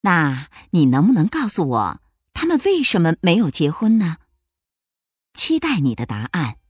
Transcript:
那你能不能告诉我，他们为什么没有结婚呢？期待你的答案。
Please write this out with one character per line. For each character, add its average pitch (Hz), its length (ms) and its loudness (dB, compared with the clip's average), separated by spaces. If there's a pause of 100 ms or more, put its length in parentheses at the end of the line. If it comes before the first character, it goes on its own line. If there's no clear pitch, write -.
那 151 460 0 (220)
你 156 160 4
能 135 200 4
不 262 60 4
能 180 140 2
告 262 220 -4
诉 165 200 -2
我， 107 320 -4 (320)
他 - 140 -6
们 330 180 2
为 370 200 2
什 190 160 0
么 165 200 2
没 175 160 2
有 208 140 0
结 143 180 -2
婚 220 300 0
呢？ 170 200 -2 (1160)
期 - 240 -2
待 277 220 -2
你 131 140 0
的 117 120 -6
答 107 260 -6
案。 139 240 -4 (140)